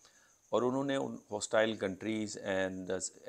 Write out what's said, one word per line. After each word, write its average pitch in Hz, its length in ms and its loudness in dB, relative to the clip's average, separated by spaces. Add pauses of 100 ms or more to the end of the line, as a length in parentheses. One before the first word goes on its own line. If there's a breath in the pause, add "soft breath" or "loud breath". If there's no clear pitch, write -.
(520 soft breath)
और 110 120 4
उन्होंने 135 320 0
उन 123 240 -4 (120)
हॉस्टाइल 110 440 2
कंट्रीज 101 580 -2
and 92 760 -2 (180)